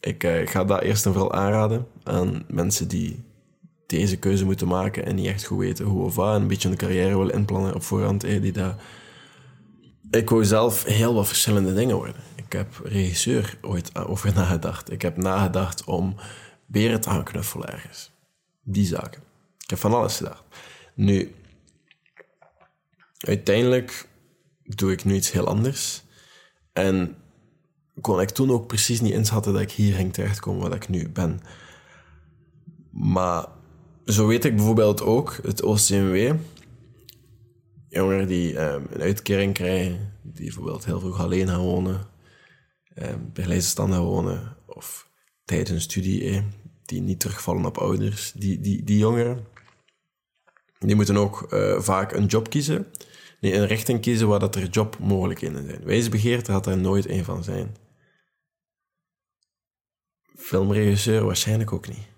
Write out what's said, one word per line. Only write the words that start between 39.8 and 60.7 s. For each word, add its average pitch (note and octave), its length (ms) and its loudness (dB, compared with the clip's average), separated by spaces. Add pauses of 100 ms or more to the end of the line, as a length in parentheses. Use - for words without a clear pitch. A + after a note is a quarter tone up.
die G#2+ 220 -14
bijvoorbeeld - 400 -8
heel F2+ 160 -2
vroeg F#2 200 -4
alleen F#2 280 0
gaan F2+ 120 2
wonen, F#2 460 0 (880)
ehm, - 240 -8 (140)
bij - 100 -8
gelijkse F2+ 260 0
stand G2 240 0
gaan F2+ 120 2
wonen, F#2 520 -4 (100)
of - 440 -18 (340)
tijdens F#2+ 260 -2
hun E2 100 -2
studie, F#2+ 500 -2
eh, G2 120 0 (420)
die - 160 -6
niet F#2 200 -4
terugvallen F#2 440 -4
op - 140 -6
ouders, G2+ 540 -2
die, G2 280 -4
die, G2+ 240 -2
die G#2 140 4
jongeren, A#2 480 2 (1300)
die G#2 160 2
moeten G2+ 220 4
ook, G2+ 260 2
eh, G2 380 0
vaak G2 320 0
een G#2 140 2
job A2 240 2
kiezen, D#3 360 -2 (540)
nee, F#2+ 140 0
een G2+ 120 4
richting A2 340 0
kiezen A2+ 280 2
waar G#2 120 4
dat G2 140 0
er F#2 140 -2
jobmogelijkheden F#2 960 -2
zijn. D2+ 180 -12
Wijsbegeerte A2+ 680 0
gaat G2 120 2
daar F#2+ 140 0
nooit F#2+ 300 2
een F#2 160 -2
van F2+ 200 -8
zijn. F#2+ 320 -6 (2500)
Filmregisseur G2+ 880 2